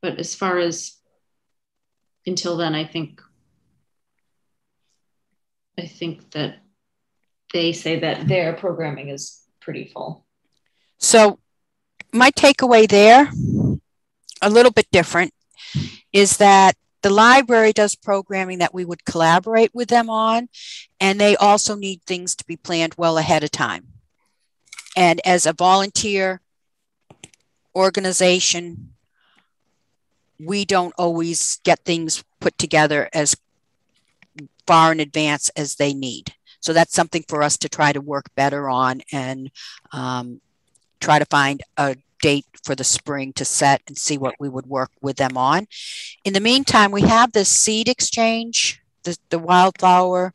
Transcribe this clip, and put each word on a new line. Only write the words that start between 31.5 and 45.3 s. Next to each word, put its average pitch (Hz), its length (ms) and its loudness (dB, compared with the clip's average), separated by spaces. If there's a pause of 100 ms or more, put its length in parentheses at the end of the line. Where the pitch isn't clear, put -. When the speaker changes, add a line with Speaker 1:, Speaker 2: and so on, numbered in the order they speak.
Speaker 2:
get 170 200 2
things 165 400 -4 (160)
put - 180 -4
together 151 540 0
as 147 240 -2 (1300)
far 165 260 4
in 160 80 -4
advance 151 500 -4
as 147 260 -8
they 143 160 -2
need. 135 420 -12 (260)
So - 120 -6
that's 165 220 2
something 165 340 -2
for 151 140 -2
us 147 160 -2
to 151 100 -8
try 147 240 0
to 139 80 -6
work 143 340 -10
better 139 360 -2
on 127 320 -2 (100)
and, 131 380 -10 (420)
um, 127 480 -10 (600)
try 151 180 2
to 147 80 0
find 139 360 0 (140)
a 139 200 -4 (260)
date 143 240 0 (160)
for 143 120 -6
the 131 100 -10
spring 135 500 -6
to - 100 -8
set 139 420 0
and 139 120 -18
see - 180 -6
what 135 240 -6
we 143 80 -8
would 127 180 -12
work 131 240 -6 (120)
with 139 140 -8
them 131 200 -2